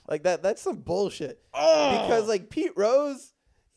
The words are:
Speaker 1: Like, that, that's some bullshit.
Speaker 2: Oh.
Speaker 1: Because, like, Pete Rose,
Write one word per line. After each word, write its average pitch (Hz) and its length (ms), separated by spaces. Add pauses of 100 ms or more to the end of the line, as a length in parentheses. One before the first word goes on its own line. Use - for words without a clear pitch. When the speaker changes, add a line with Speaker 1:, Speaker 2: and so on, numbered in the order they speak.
Speaker 1:
Like, 151 160
that, 165 180
that's 196 200
some - 160
bullshit. 170 600 (140)
Speaker 2:
Oh. 294 480
Speaker 1:
Because, 226 240
like, 208 240
Pete 311 240
Rose, 262 580 (440)